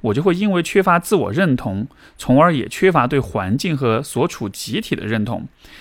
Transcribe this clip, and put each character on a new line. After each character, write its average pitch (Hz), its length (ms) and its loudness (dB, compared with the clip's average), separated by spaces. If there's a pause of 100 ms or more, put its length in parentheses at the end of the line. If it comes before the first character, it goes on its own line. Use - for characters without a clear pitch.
我 214 120 0
就 196 80 0
会 175 140 2
因 202 160 0
为 175 100 2
缺 190 200 2
乏 180 180 4
自 202 160 -2
我 110 160 0
认 151 240 2
同， 104 320 -4 (300)
从 131 240 4
而 170 120 4
也 139 140 -2
缺 - 240 2
乏 135 160 4
对 143 120 2
环 101 380 -2
境 160 180 -2
和 127 280 0
所 135 240 -2
处 - 200 -6
集 107 320 -6
体 - 160 -6
的 - 120 -10
认 107 180 -2
同。 - 220 -8 (340)